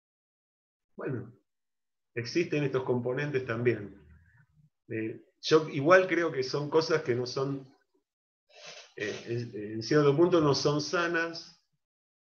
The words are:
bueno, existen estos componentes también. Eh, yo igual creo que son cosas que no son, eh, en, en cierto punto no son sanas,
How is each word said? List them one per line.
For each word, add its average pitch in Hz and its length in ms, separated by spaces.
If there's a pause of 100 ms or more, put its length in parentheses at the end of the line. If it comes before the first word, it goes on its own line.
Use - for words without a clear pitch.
(960)
bueno, 120 360 (800)
existen 151 500
estos 131 200
componentes 131 600
también. 113 500 (920)
Eh, 110 340 (180)
yo 156 280
igual 180 380
creo 165 240
que 131 120
son 143 260
cosas 156 340
que 120 120
no 123 100
son, 135 480 (1200)
eh, 104 180 (120)
en, 110 460
en 113 100
cierto 143 340
punto 175 240
no 143 140
son 147 260
sanas, 170 840 (640)